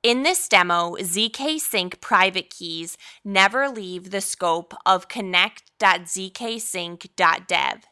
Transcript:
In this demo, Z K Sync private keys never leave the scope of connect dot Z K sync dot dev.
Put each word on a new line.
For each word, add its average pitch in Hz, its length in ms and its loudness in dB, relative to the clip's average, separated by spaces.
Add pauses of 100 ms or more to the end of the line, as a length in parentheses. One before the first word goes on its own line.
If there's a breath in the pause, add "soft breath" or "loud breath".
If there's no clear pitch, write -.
In 240 200 2
this 349 260 0
demo, 175 540 2
Z 196 260 -2
K 302 300 -4
Sync 180 420 -4
private 190 480 0
keys 165 480 -12 (260 loud breath)
never 202 460 2
leave 185 420 -10
the 196 120 -4
scope - 500 -2 (140)
of 185 220 2
connect 185 680 -2
dot 180 300 2
Z 190 220 -6
K 226 280 -8
sync 175 580 -8
dot 180 300 4
dev. 170 460 -2